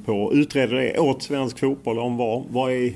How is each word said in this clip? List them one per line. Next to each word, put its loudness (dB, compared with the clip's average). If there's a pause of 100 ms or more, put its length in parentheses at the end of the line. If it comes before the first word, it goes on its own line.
på 0
och 0
utreder 2
det 0
åt 2
Svensk -4
Fotboll 0
om -2
var. 0
Vad 0
är 0